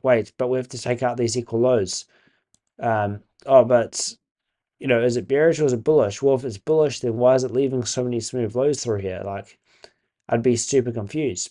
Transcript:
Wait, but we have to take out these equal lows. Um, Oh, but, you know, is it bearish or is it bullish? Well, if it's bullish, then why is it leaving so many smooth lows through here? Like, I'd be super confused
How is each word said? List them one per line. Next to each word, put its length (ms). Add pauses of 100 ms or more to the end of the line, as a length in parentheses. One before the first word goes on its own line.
Wait, 340
but 120
we 80
have 120
to 80
take 260
out 140
these 200
equal 240
lows. 440 (760)
Um, 440 (240)
Oh, 180
but, 500 (640)
you 80
know, 160
is 140
it 100
bearish 340
or 40
is 80
it 100
bullish? 380
Well, 140
if 100
it's 120
bullish, 440
then 160
why 180
is 80
it 80
leaving 340
so 180
many 180
smooth 340
lows 280
through 180
here? 240
Like, 340 (680)
I'd 140
be 140
super 340
confused 580